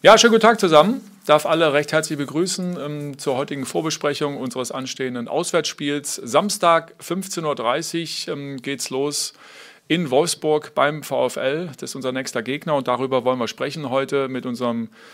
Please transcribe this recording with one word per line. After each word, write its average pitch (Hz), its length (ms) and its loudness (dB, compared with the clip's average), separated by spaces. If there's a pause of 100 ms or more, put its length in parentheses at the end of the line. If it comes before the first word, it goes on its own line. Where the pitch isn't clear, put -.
Ja, 208 140 10
schönen 220 160 6
guten 226 80 6
Tag 220 180 6
zusammen. 175 440 6 (240)
Darf 151 180 6
alle 160 300 4
recht 147 180 0
herzlich 160 240 0
begrüßen, 175 640 -4
ähm, 147 380 -8
zur 135 180 -2
heutigen 139 300 -4
Vorbesprechung 151 720 -2
unseres 127 340 -6
anstehenden 127 560 -6
Auswärtsspiels. 147 880 -2
Samstag, 165 840 2
fünfzehn 175 440 -6
Uhr 147 100 0
dreißig, 151 760 -4
ähm, 143 340 -8
geht's 139 260 -6
los 143 460 -4 (540)
in 160 220 0
Wolfsburg 151 640 2
beim 143 280 0
V 127 240 0
F 120 100 -4
L. 151 300 -2 (140)
Das - 100 -10
ist - 60 -12
unser 127 160 -6
nächster 127 300 -6
Gegner 143 340 -2
und 131 120 -2
darüber 127 380 0
wollen 127 140 0
wir 113 80 -2
sprechen 135 420 -8
heute 135 380 0
mit 127 180 -6
unserem 117 420 -4 (260)